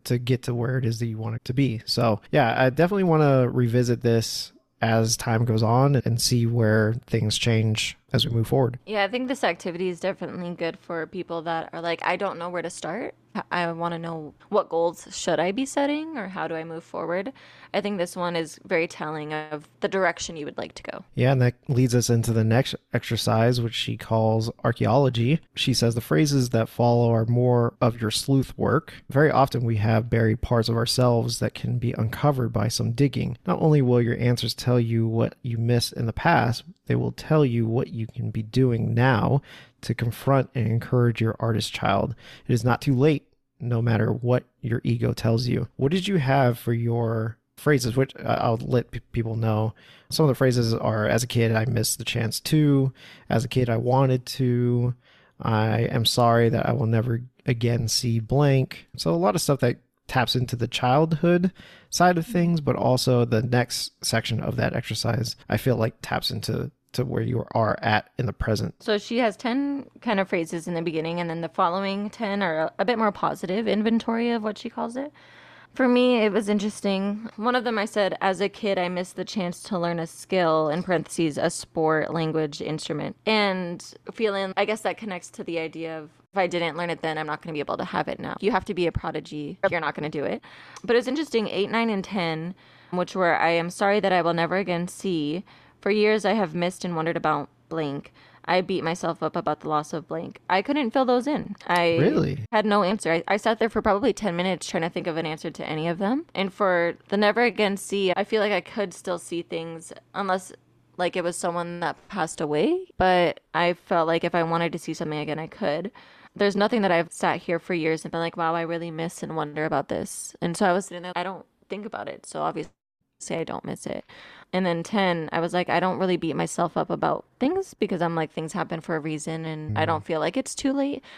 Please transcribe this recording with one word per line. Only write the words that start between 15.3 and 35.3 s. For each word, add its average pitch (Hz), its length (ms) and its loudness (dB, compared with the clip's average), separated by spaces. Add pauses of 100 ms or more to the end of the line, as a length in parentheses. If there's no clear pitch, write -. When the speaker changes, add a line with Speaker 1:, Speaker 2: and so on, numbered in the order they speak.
Speaker 2:
I 175 120 0
be 247 140 -2
setting 294 520 -4
or 196 100 -8
how 175 200 -6
do 165 80 -6
I 160 80 -8
move 165 200 -10
forward. 180 500 -6 (400)
I 202 80 0
think 202 160 -4
this 175 180 -4
one 175 200 -4
is 165 300 -6
very 170 220 0
telling 151 460 -8
of 151 340 -8 (140)
the 202 60 0
direction 175 500 -2
you 147 80 -8
would 139 120 -10
like - 180 -10
to - 80 -16
go. - 200 -12 (120)
Speaker 1:
Yeah, 123 180 4
and 131 80 4
that 123 140 4 (120)
leads 127 260 2
us 120 160 2
into 117 220 2
the 110 120 2
next 113 320 2 (180)
exercise, 117 680 2
which 117 140 -2
she - 240 -6
calls 113 520 0 (140)
archaeology. 120 800 2 (140)
She - 180 0
says, 117 220 2
"The 120 60 -2
phrases 143 500 2
that 113 180 2
follow 120 440 4
are 113 120 2
more 120 560 4
of 117 180 2
your 110 120 0
sleuth - 460 0
work. - 360 2 (160)
Very 147 220 4
often 127 340 4
we 117 120 2
have 113 320 2
buried 113 320 4
parts 117 280 2
of 117 80 2
ourselves 120 600 2
that 117 140 -2
can 120 260 -4
be 117 140 0
uncovered 117 600 0
by 110 160 2
some 113 240 -2
digging. 127 520 0
Not - 160 0
only 151 200 6
will 123 200 6
your 120 160 0
answers 120 360 0
tell 123 260 2
you 113 280 2
what 113 340 0